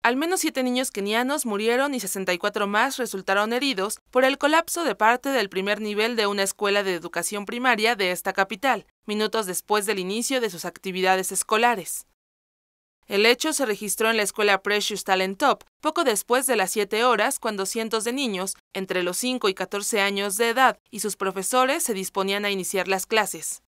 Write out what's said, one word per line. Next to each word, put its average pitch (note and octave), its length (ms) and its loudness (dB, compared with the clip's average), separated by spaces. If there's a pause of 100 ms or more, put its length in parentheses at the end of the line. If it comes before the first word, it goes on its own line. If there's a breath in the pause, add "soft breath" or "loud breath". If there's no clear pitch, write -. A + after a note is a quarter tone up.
(100)
Al C4 60 0
menos E4+ 240 -2
siete C4+ 240 -2
niños B3+ 260 0
kenianos A#3+ 560 -2
murieron A#3 480 0
y A#3+ 60 -4
sesenta F#3+ 320 -4
y F3+ 60 0
cuatro G#3 280 -2
más A3+ 300 0
resultaron G3+ 560 -2
heridos A#3+ 480 -2 (100)
por B3+ 140 4
el C4+ 140 2
colapso E4 440 2
de B3 140 0
parte A#3+ 320 2
del A#3 200 0
primer G3+ 320 -2
nivel G#3+ 360 0
de G#3+ 100 2
una G3+ 160 0
escuela G3+ 400 0
de F#3+ 120 0
educación F3 520 -6
primaria A#3+ 480 2
de F#3+ 160 0
esta F3+ 220 -2
capital, G#3 540 0 (200)
minutos G#3+ 400 0
después G3 400 0
del G3+ 140 0
inicio A#3 400 -2
de A3 100 0
sus F3 140 -12
actividades F#3 680 0
escolares. A3 760 0 (1000)
El G3+ 180 2
hecho B3 280 4
se C4+ 140 0
registró G#3+ 440 0
en A3+ 60 2
la G#3 80 2
escuela G3+ 380 2
Precious G#3 420 -2
Talent F#3+ 340 0
Top, C4 240 2 (180)
poco D#4 220 -2
después B3 460 0
de A#3+ 80 2
las F#3+ 160 0
siete G#3+ 320 0
horas, A#3+ 340 2
cuando G#3 260 -4
cientos A3+ 380 -2
de A#3+ 100 -2
niños, G3+ 440 -2 (160)
entre F#3+ 320 -2
los F3+ 120 -2
cinco B3 320 0
y G3 60 0
catorce G3+ 460 -2
años G3 380 0
de A#3 100 2
edad, A#3 320 2 (100)
y G#3 80 -12
sus G3 160 -4
profesores B3+ 720 0
se A3+ 100 -2
disponían G3 500 -2
a G3+ 60 0
iniciar F#3 380 -2
las F#3+ 180 0
clases. G3 560 -2 (120)